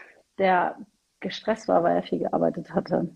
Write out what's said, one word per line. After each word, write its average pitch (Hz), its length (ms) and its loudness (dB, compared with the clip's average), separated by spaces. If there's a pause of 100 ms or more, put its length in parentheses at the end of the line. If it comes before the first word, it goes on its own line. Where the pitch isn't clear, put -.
(380)
der 185 380 2 (440)
gestresst - 480 -6
war, 180 140 4
weil 175 140 2
er 180 60 0
viel - 180 -4
gearbeitet 170 540 0
hatte 175 420 0